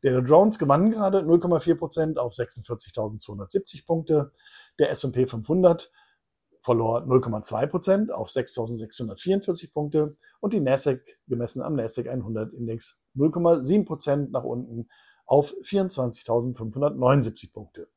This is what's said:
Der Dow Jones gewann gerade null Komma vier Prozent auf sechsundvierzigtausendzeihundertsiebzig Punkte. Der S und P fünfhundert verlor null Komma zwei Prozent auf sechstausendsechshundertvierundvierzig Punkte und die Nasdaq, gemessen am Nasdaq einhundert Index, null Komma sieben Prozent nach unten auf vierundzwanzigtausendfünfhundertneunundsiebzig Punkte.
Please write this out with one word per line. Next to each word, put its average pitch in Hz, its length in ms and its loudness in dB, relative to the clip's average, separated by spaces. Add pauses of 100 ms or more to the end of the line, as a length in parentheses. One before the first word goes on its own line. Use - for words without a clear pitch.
Der 131 100 4
Dow 127 140 2
Jones 196 320 8
gewann 165 320 4
gerade 196 320 0
null 165 160 4
Komma 170 220 2
vier 170 160 2
Prozent 156 420 -4
auf 120 140 -2
sechsundvierzigtausendzeihundertsiebzig 107 1500 -8
Punkte. 156 460 0 (440)
Der 147 140 2
S 143 140 -2
und 120 80 -2
P 127 120 2
fünfhundert 165 640 2 (720)
verlor 117 440 0
null 127 160 4
Komma 110 200 -4
zwei 113 240 -2
Prozent 190 460 0
auf 110 180 -6
sechstausendsechshundertvierundvierzig 120 1400 -4
Punkte 151 440 -2 (240)
und 208 120 -2
die 208 60 0
Nasdaq, 135 420 0 (260)
gemessen 120 340 -4
am 156 140 -4
Nasdaq 113 320 -4
einhundert 113 460 -6
Index, 117 460 -8 (140)
null 147 180 2
Komma 170 320 2
sieben 185 220 2
Prozent 143 460 -2
nach 123 120 -4
unten 120 460 -8 (360)
auf 147 360 4
vierundzwanzigtausendfünfhundertneunundsiebzig 127 1900 0
Punkte. - 440 -16